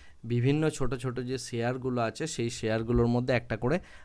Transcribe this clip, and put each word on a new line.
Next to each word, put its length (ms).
বিভিন্ন 460
ছোট 240
ছোট 260
যে 180
শেয়ারগুলো 640
আছে, 260
সেই 240
শেয়ারগুলোর 560
মধ্যে 280
একটা 220
করে 220